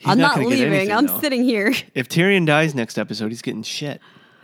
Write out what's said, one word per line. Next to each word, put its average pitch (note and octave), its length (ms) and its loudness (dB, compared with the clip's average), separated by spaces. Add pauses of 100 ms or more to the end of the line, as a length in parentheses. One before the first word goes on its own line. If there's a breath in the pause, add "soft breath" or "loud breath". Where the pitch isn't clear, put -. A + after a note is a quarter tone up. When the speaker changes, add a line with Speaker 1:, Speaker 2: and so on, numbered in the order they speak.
Speaker 1:
He's - 100 -2
Speaker 2:
I'm F#3+ 80 4
Speaker 1:
not D4 180 4
Speaker 2:
not C#3+ 80 0
Speaker 1:
gonna A#3+ 60 0
get B3+ 100 2
Speaker 2:
leaving. - 140 2
Speaker 1:
anything, G3 220 0
Speaker 2:
I'm C4 120 4
Speaker 1:
though. - 140 -6
Speaker 2:
sitting C4+ 220 0
here." A3+ 300 2 (100)
<laughs> - 120 -20
Speaker 1:
If C3 140 -4
Tyrion F#3 360 2
dies D3+ 300 2
next A2+ 220 -4
episode, G#2+ 320 -4
he's A#2 120 -10
getting A2 220 -8
shit. - 380 -10 (420 loud breath)